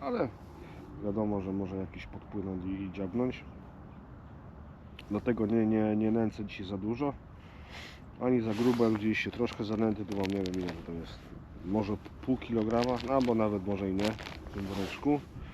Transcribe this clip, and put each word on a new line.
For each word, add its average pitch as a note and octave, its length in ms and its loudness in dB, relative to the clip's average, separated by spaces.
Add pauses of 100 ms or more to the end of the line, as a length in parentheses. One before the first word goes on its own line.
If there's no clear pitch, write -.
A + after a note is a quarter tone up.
ale A3+ 280 0 (760)
wiadomo, G#2 380 0
że F#2+ 120 -2
może F#2+ 220 -2
jakiś F#2+ 300 -6
podpłynąć F#2+ 600 -6
i, F#2+ 180 -2
i F#2+ 80 -6
dziabnąć. G2+ 520 -2 (1700)
Dlatego G#2+ 360 2
nie, A2 200 6
nie, G#2+ 300 4
nie A2 160 4
nęcę A2 340 2
dzisiaj G2+ 200 -8
za G2 120 -4
dużo, A#2 360 0 (1080)
ani B2 200 6
za A2 120 2
grubo. A#2+ 300 6
Jak A2 100 8
widzieliście, G#2+ 380 2
troszkę A#2+ 320 0
zanęty G#2+ 420 2
tu G2 120 -2
mam, G2 80 2
nie G2 180 2
wiem F#2 120 0
ile F2+ 180 0 (120)
to E2+ 60 -8
jest, E2 280 -8 (460)
może G2+ 320 2 (240)
pół C3 160 2
kilograma, A#2 600 2 (120)
albo B2+ 260 6
nawet G#2 320 4
może G2 220 0
i F#2 40 2
nie G2+ 180 4 (340)
w - 80 -10
tym G2 120 -4
woreczku. G2 560 0 (320)